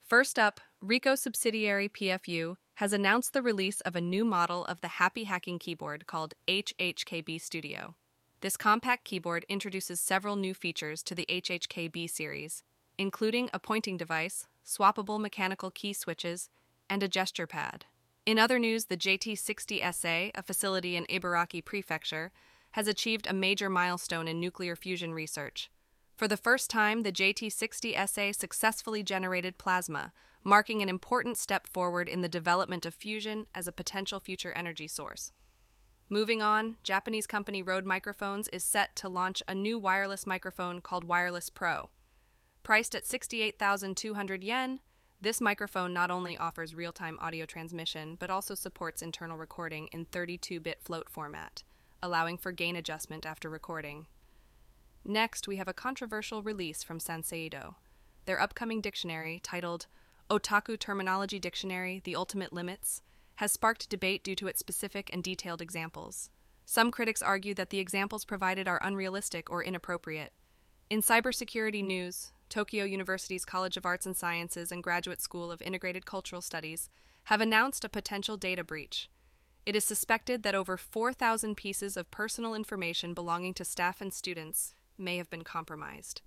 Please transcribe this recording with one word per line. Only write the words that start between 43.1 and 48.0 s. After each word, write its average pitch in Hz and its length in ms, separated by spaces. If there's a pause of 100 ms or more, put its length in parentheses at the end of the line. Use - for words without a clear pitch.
thousand 196 380
two 220 160
hundred 190 320
yen, 262 360 (420)
this 220 160
microphone 202 540
not 180 180
only 180 280
offers 165 360
real-time 170 460
audio 160 240
transmission, 165 760